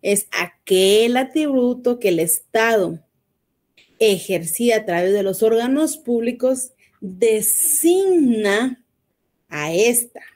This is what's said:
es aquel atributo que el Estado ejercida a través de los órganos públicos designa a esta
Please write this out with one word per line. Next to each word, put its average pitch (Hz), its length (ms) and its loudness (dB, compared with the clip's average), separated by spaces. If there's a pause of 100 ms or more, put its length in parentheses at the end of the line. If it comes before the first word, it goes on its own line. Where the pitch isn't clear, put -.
es 202 260 -2
aquel 196 840 2
atributo 254 800 0
que 208 120 0
el 165 100 0
Estado 185 800 0 (960)
ejercida 202 800 0
a 214 80 -4
través 180 280 0
de 202 100 0
los 190 200 -2
órganos 254 540 0
públicos 247 760 -4 (280)
designa 233 1800 0 (640)
a 147 240 -6
esta 233 480 0 (160)